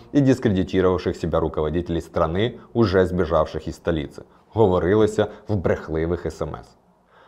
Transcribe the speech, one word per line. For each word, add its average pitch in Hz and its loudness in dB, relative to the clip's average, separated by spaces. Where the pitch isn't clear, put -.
и 147 2
дискредитировавших 95 2
себя 82 -2
руководителей 80 -2
страны, 87 -2
уже 95 4
сбежавших 82 -2
из 78 -10
столицы», 78 -6
говорилося 104 2
в 107 -2
брехливих 82 -2
С 80 -8
М 78 -8
С. - -18